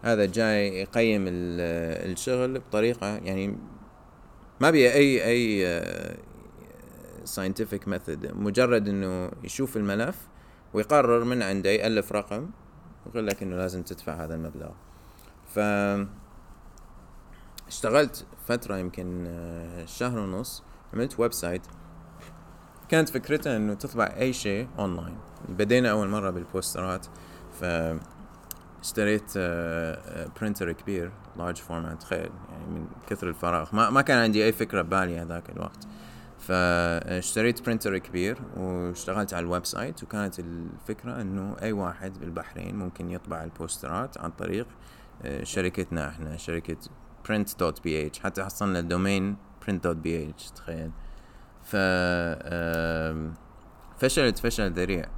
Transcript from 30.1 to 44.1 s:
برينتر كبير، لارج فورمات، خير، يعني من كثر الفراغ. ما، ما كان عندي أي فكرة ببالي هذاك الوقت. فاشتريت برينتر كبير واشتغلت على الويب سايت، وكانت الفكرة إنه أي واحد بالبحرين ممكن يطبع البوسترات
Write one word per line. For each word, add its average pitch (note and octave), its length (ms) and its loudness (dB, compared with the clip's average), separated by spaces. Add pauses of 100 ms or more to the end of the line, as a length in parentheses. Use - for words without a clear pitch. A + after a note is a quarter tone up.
برينتر G2+ 320 0
كبير، F2+ 400 -4 (260)
لارج E2+ 200 -4
فورمات، E2 460 -6
خير، E2 280 -4 (200)
يعني D#2 160 -12
من E2 200 -6 (200)
كثر F#2 220 -2
الفراغ. E2+ 460 0
ما، A2 140 6
ما C3+ 120 6
كان C#3 160 6
عندي G#2+ 280 6
أي A2+ 60 8
فكرة G#2 300 0
ببالي F2 380 2
هذاك E2+ 300 -6
الوقت. - 380 -10 (520)
فاشتريت F2+ 1300 2
برينتر A2 320 0
كبير F#2 400 0 (200)
واشتغلت F#2 760 -2
على F2 100 -2
الويب F2 220 0
سايت، A#2+ 380 -6
وكانت G2+ 360 -4
الفكرة F2+ 840 -8
إنه F#2+ 400 -4
أي A2 100 -2
واحد F#2+ 480 -4
بالبحرين F2 560 -8
ممكن F2 360 -6
يطبع E2+ 320 -6
البوسترات E2+ 760 -6